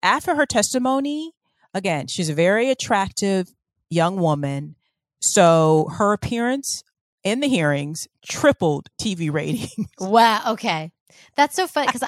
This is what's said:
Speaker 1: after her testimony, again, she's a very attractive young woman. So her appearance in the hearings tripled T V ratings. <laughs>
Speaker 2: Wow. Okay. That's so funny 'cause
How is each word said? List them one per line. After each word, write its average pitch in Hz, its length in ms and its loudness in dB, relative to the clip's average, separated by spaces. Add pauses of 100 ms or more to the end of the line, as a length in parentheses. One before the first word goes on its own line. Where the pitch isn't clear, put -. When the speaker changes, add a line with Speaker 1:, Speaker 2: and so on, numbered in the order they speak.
Speaker 1:
after 285 320 0
her 285 120 2
testimony, 277 840 -2 (420)
again, 180 320 -2
she's 170 220 -4
a 151 60 -4
very 202 360 2
attractive 196 840 -2 (380)
young 170 260 0
woman. 147 600 -2 (440)
So 160 760 4
her 208 160 2
appearance 240 720 -4 (400)
in 226 160 -2
the 285 80 0
hearings 151 580 0 (180)
tripled - 640 0 (100)
T 214 160 -4
V 165 160 -2
ratings. 147 440 -4 (180)
<laughs> - 60 -20
Speaker 2:
Wow. 220 540 2
Okay. 170 400 -6 (440)
That's 285 200 2
so 370 100 0
funny 294 220 -2
'cause - 200 -4